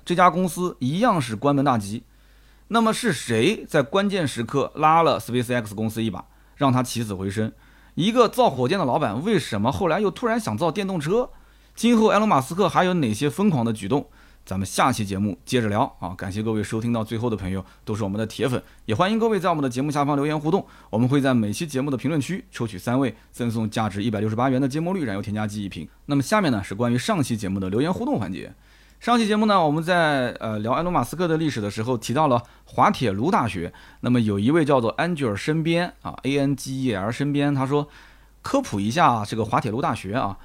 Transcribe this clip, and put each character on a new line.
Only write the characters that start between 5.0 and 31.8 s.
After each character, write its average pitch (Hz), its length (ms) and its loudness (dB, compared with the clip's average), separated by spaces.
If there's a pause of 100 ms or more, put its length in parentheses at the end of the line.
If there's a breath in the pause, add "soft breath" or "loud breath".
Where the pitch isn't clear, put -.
了 127 160 2
SpaceX 117 560 -4
公 110 140 -2
司 110 120 -6
一 113 80 -2
把， 90 140 -8 (320 soft breath)
让 139 160 2
他 127 100 2
起 120 220 -4
死 107 100 -6
回 95 160 -4
生？ 107 220 -2 (440 soft breath)
一 208 180 0
个 233 160 6
造 240 200 2
火 123 160 0
箭 180 140 0
的 160 60 0
老 127 120 2
板， 123 280 -2
为 214 120 4
什 113 220 -2
么 113 120 2
后 175 180 0
来 160 100 0
又 208 100 2
突 - 160 -4
然 233 140 0
想 110 180 -2
造 165 140 0
电 190 160 -2
动 190 100 -2
车？ 180 320 0 (460 soft breath)
今 226 240 4
后 220 100 6
埃 185 100 4
隆· 220 100 2
马 151 100 4
斯 131 160 -4
克 185 140 2
还 170 160 4
有 180 80 2
哪 135 200 2
些 143 160 0
疯 202 200 0
狂 123 160 2
的 113 80 0
举 98 160 -6
动？ 135 180 0 (380 soft breath)
咱 95 120 -6
们 95 80 -2
下 143 240 0
期 113 140 -2
节 95 140 -4
目 101 260 -2
接 127 160 0
着 110 80 0
聊 104 160 0 (160)
啊！ 90 160 -8
感 95 160 -8
谢 104 100 -4
各 110 120 -2
位 107 100 0
收 110 160 -4
听 117 140 -2
到 113 100 -2
最 113 140 -6
后 117 120 -2
的 110 60 -2
朋 92 140 -4
友， 95 160 -4 (180 soft breath)
都 110 100 -6
是 107 100 -4
我 98 40 -2
们 98 100 -4
的 110 80 -2
铁 107 220 -2
粉， 127 140 -2 (240 soft breath)
也 107 100 -2
欢 180 160 2
迎 226 80 0
各 233 80 2
位 220 100 0
在 180 120 0
我 170 60 2
们 151 60 -2
的 135 80 0
节 123 120 -4
目 147 100 -2
下 143 140 0
方 147 100 0
留 143 100 0
言 151 140 -2
互 147 100 -4
动， 190 160 0 (240 loud breath)
我 104 80 -2
们 123 120 2
会 143 100 2
在 131 140 2
每 107 180 2
期 165 160 -6
节 135 140 -4
目 143 100 -4
的 127 60 -2
评 120 100 -4
论 151 140 0
区 165 300 -6
抽 - 140 -6
取 104 120 -8
三 120 200 -2
位， 127 160 0 (180 loud breath)
赠 120 180 -4
送 110 200 -2
价 110 200 -2
值 101 140 -4
一 117 60 -2
百 107 120 -2
六 107 80 0
十 107 60 -2
八 123 140 2
元 127 120 2
的 139 60 2
芥 139 120 -4
末 170 140 -2
绿 190 100 -4
燃 104 120 -4
油 101 60 -4
添 101 120 -6
加 107 120 -2
剂 104 200 -6
一 - 20 -6
瓶。 - 220 -12 (160 soft breath)
那 143 100 -2
么 139 60 2
下 214 180 0
面 170 120 2
呢， 101 120 -2
是 - 100 -10
关 120 200 0
于 123 40 2
上 175 240 0
期 117 140 -2
节 107 140 -4
目 98 100 -2
的 95 100 -4
留 107 120 0
言 170 120 0
互 214 120 -6
动 247 140 -2
环 92 120 -6
节。 55 220 -10 (460 soft breath)
上 240 180 2
期 226 80 4
节 208 80 2
目 214 120 2
呢， 196 200 4
我 147 60 4
们 160 100 2
在， 151 500 2 (100)
呃， 110 180 -4
聊 110 140 0
埃 151 100 0
隆· 180 100 -2
马 147 80 2
斯 120 140 -4
克 180 100 0
的 160 120 2
历 160 120 0
史 117 120 -4
的 101 100 -2
时 110 120 -4